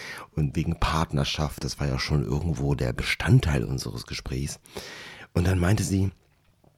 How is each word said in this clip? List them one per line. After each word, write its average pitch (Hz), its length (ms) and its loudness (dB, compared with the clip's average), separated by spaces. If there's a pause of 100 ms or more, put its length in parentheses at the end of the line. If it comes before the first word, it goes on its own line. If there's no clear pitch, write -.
(340)
und 78 220 0
wegen 85 220 0
Partnerschaft, 76 840 0
das - 160 -6
war 71 60 0
ja 65 120 0
schon 71 260 2
irgendwo 71 500 0
der 62 180 -2
Bestandteil 73 720 4
unseres - 420 -6
Gesprächs. - 540 -6 (720)
Und 87 140 2
dann 92 120 4
meinte 92 260 4
sie, 95 260 2 (680)